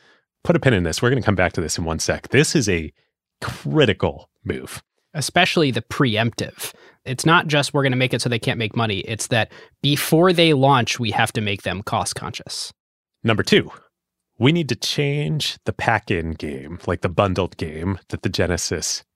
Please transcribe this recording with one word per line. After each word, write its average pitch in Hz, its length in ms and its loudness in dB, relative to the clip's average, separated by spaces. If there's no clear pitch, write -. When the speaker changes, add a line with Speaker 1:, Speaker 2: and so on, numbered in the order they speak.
Speaker 1:
Put 170 120 2
a 156 40 2
pin 131 140 4
in 92 100 2
this. - 180 -2
We're 120 80 4
gonna 127 120 2
come 101 140 2
back 90 180 2
to 95 80 -4
this 78 160 -4
in 85 80 -4
one 80 140 -2
sec. - 300 -4
This 147 260 4
is 127 120 2
a 85 240 -2
critical 110 880 0
move. - 400 -10
Speaker 2:
Especially 160 560 2
the 117 100 -2
preemptive. 113 920 -2
It's - 220 -6
not 165 220 4
just, 143 260 0
"We're 143 80 2
gonna 135 140 2
make 127 180 0
it 120 80 -2
so 127 80 -2
they 117 80 -2
can't 117 220 -2
make 110 160 -4
money." 107 240 -2
It's - 280 -8
that 110 240 0
before 156 500 4
they 165 220 4
launch, 135 460 4
we 117 120 -2
have 113 220 0
to 117 80 -2
make 101 220 -4
them 92 180 -4
cost 98 340 -4
conscious. - 560 -10
Speaker 1:
Number 113 180 2
two, - 300 2
we 127 140 4
need 165 180 0
to 120 60 0
change 147 920 -4
the - 80 -4
pack-in 90 600 -2
game, 73 520 -10
like, 90 160 -2
the - 80 -2
bundled 92 480 0
game 87 400 -4
that - 120 -8
the - 80 -2
Genesis 85 760 -2